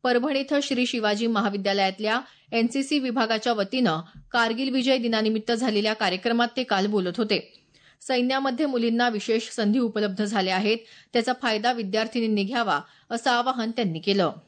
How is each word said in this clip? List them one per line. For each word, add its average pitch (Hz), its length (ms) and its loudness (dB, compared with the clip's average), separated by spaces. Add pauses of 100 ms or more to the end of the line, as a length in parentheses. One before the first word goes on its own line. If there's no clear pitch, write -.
परभणी 254 360 2
इथं 285 240 0
श्री 247 220 0
शिवाजी 220 420 0
महाविद्यालयातल्या 202 920 0 (320)
एनसीसी 269 480 0
विभागाच्या 233 540 0
वतीनं 196 460 0 (320)
कारगिल 233 380 0
विजय 262 280 2
दिनानिमित्त 220 540 0
झालेल्या 220 420 0
कार्यक्रमात 226 540 0 (100)
ते 254 60 -2
काल 202 240 0
बोलत 185 300 0
होते. 214 360 -2 (540)
सैन्यामध्ये 262 580 0
मुलींना 240 440 2
विशेष 220 400 -2
संधी 214 300 2
उपलब्ध 214 440 -2
झाल्या 190 320 0
आहेत, 214 220 2 (360)
त्याचा 240 280 0
फायदा 226 300 0
विद्यार्थिनींनी 220 720 0
घ्यावा, 202 360 0 (320)
असं 233 200 0
आवाहन 240 400 0
त्यांनी 190 280 -2
केलं. 190 320 2 (160)